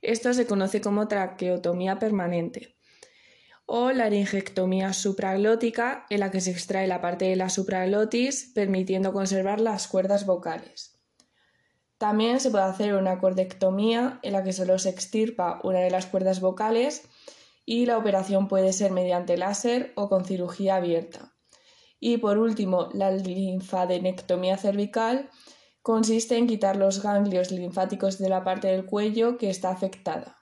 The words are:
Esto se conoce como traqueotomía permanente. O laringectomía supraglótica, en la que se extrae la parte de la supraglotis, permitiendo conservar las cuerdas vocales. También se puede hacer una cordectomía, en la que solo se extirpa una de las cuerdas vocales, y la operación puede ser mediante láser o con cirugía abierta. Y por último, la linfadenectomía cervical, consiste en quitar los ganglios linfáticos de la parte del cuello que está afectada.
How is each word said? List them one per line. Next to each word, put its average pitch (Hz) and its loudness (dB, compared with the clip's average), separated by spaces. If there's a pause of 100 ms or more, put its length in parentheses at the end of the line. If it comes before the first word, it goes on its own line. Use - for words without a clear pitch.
Esto 233 0
se 247 2
conoce 196 0
como 208 0
traqueotomía 185 -2
permanente. 175 -2 (920)
O 240 0
laringectomía 190 0
supraglótica, 214 0
en 208 -2
la 196 -2
que 190 -2
se 180 -2
extrae 190 -2
la 180 -2
parte 175 -2
de 185 2
la 185 0
supraglotis, 208 0
permitiendo 190 0
conservar 196 0
las 220 -2
cuerdas 196 2
vocales. - -4 (1000)
También 214 2
se 262 0
puede 202 4
hacer 196 0
una 185 2
cordectomía, 190 0
en 202 -4
la 190 0
que 190 -2
solo 185 2
se 185 0
extirpa 190 -2
una 185 2
de 180 2
las 185 -2
cuerdas 190 0
vocales, 220 0 (580)
y 233 2
la 233 2
operación 196 2
puede 190 4
ser 196 0
mediante 175 0
láser 233 -2
o 202 -2
con 185 2
cirugía 190 -2
abierta. 170 -2 (640)
Y 233 2
por 208 2
último, 214 2
la 196 2
linfadenectomía 185 -2
cervical, 220 -2 (540)
consiste 226 2
en 240 4
quitar 202 2
los 196 2
ganglios 202 2
linfáticos 185 -2
de 190 0
la 185 2
parte 190 0
del 190 0
cuello 214 0
que 208 -2
está 185 -2
afectada. 185 -6